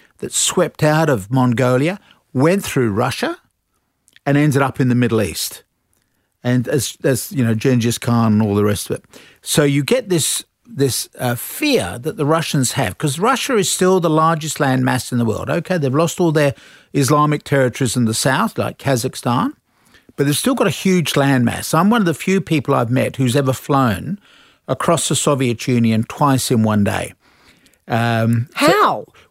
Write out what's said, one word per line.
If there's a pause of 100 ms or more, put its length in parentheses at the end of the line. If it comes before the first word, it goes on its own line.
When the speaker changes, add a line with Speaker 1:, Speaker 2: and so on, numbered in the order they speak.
(180)
Speaker 1:
that
swept
out
of
Mongolia, (340)
went
through
Russia (840)
and
ended
up
in
the
Middle
East. (800)
And
as,
as,
you
know,
Genghis
Khan
and
all
the
rest
of
it. (360)
So
you
get
this, (180)
this,
uh,
fear
that
the
Russians
have,
'cause
Russia
is
still
the
largest
landmass
in
the
world.
Okay,
they've
lost
all
their (400)
Islamic
territories
in
the
south,
like
Kazakhstan, (640)
but
they've
still
got
a
huge
landmass.
I'm
one
of
the
few
people
I've
met
who's
ever
flown (480)
across
the
Soviet
Union
twice
in
one
day. (760)
Um,
so
Speaker 2:
How? (260)